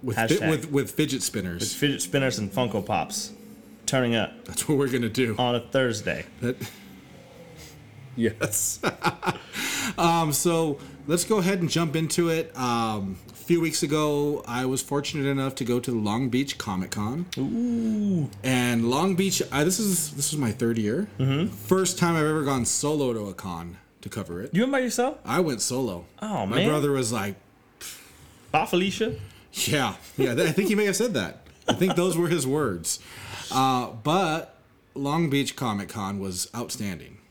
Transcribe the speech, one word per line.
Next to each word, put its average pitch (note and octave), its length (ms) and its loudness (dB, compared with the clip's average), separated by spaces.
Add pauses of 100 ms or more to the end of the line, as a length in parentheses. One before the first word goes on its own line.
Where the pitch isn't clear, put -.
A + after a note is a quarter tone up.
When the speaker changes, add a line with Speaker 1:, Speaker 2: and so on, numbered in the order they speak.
Speaker 1:
With A#2 140 -2
fi-, A2+ 120 2
Speaker 2:
Hashtag. E3 220 4
Speaker 1:
with, D#3 220 0
with C#3 200 2
fidget C#3+ 320 0
spinners. F2+ 360 -4
Speaker 2:
With A2 140 -4
fidget C#3+ 280 0
spinners C3+ 380 0
and G2+ 120 -2
Funko A2+ 340 0
Pops. - 480 -2 (520)
Turning B2 300 2
up. - 300 -2
Speaker 1:
That's - 220 -6
what D3+ 100 2
we're C#3 100 2
gonna A#2+ 220 0
do. A2+ 280 2
Speaker 2:
On B2 180 2
a A#2 40 2
Thursday. A2 680 0 (160)
Speaker 1:
That, A#2+ 140 0 (800)
<laughs> - 800 -18
yes. - 720 0
<laughs> - 40 2 (1080)
Um, E3 360 4
so E3 440 2 (300)
let's F3 180 2
go G#3+ 140 4
ahead F#3 200 2
and E3 100 0
jump D#3 260 2
into E3 340 2
it. D#3+ 280 -2
Um, A2 600 0 (100)
a - 60 -20
few - 260 2
weeks D#3+ 220 0
ago, D3 680 2
I A#2+ 180 -2
was C3 180 0
fortunate C#3+ 440 -2
enough C3+ 280 0
to B2+ 100 -4
go A#2+ 140 2
to B2+ 120 -2
the A#2 60 2
Long A2 320 2
Beach C3+ 300 0
Comic F#2 320 -2
Con. A#2+ 340 -2 (120)
Speaker 2:
Ooh. G#3+ 920 0 (140)
Speaker 1:
And B2 460 2
Long E3+ 260 2
Beach, F#3+ 260 2 (100)
I, C#3 120 2
this F#3 160 2
is, F#3 320 0
this C#3 200 -4
is D3+ 60 -4
my B2 140 2
third A#2 260 2
year. A2+ 400 0
Speaker 2:
Mm-hmm. C#3 300 2
Speaker 1:
First F#3 500 2
time E3+ 180 4
I've D#3 120 4
ever D#3 160 2
gone C3+ 220 2
solo D3 480 0
to A2 160 -2
a F#2 40 -10
con F2 440 -8 (240)
to G#2 80 -10
cover F2 340 -6
it. - 100 -8
Speaker 2:
You F#3 80 4
went C4 120 2
by C#4 60 4
yourself? B3+ 460 0
Speaker 1:
I C#3 160 2
went C#3 180 0
solo. G#2+ 460 -2 (160)
Speaker 2:
Oh, G3 240 -2
Speaker 1:
My G2 120 0
Speaker 2:
man. F#3 120 4
Speaker 1:
brother C#3+ 220 2
was B2+ 200 0
like, G2+ 240 -2 (1160)
Speaker 2:
"Bye, D#3 160 2
Felicia." F#3 480 0 (380)
Speaker 1:
Yeah. B2+ 420 0 (220)
Yeah, C3 180 2
th-, E3 120 4
I D#3 40 2
think F#3+ 180 2
he G#3 60 4
may G#3 100 4
have G3 100 2
said G#3+ 200 0
that. F2+ 320 -4 (200)
I - 60 2
think E3+ 220 2
those F3 200 2
were E3+ 140 2
his D#3+ 180 2
words. B2 520 0 (520)
Uh, B2+ 360 2
but D#3 680 0 (380)
Long D3 380 0
Beach C#3 260 0
Comic G2+ 320 -2
Con G2+ 300 -4
was F#2 360 -6
outstanding. F#2+ 600 -8 (140)